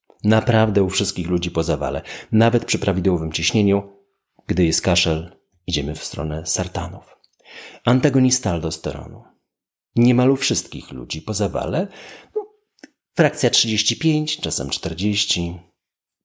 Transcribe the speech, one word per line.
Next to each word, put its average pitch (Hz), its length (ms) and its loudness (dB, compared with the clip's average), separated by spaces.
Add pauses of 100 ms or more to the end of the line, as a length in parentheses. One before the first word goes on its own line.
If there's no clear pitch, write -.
(240)
Naprawdę 110 600 4
u 95 60 0
wszystkich 92 380 -2
ludzi 87 240 0
po 82 120 0
zawale. 135 380 -2 (300)
Nawet 110 340 4
przy - 140 -2
prawidłowym 87 520 0
ciśnieniu, 101 600 2 (560)
gdy 87 180 2
jest 78 160 2
kaszel, 82 540 0 (320)
idziemy 73 280 -4
w - 80 -12
stronę 78 420 -6
sartanów. 90 720 -6 (680)
Antagonista 127 680 4
aldosteronu. 80 720 -6 (720)
Niemal 123 360 4
u 139 40 4
wszystkich - 560 -4
ludzi 65 300 -10
po 110 120 -6
zawale. 101 540 -2 (480)
No, 415 100 -4 (680)
frakcja 139 340 2
trzydzieści - 480 0
pięć, 151 400 0
czasem 71 320 -4
czterdzieści. 87 920 -2 (640)